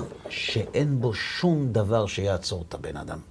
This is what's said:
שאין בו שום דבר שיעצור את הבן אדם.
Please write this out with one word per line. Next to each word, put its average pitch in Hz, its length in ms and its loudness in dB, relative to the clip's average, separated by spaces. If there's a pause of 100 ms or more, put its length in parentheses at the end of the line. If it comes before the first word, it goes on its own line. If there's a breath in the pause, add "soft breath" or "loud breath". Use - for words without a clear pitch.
(280)
שאין 135 720 0
בו 117 140 2
שום 147 580 2
דבר 107 340 4
שיעצור 95 600 0
את - 60 -8
הבן 78 220 -8
אדם. 73 220 -8 (120)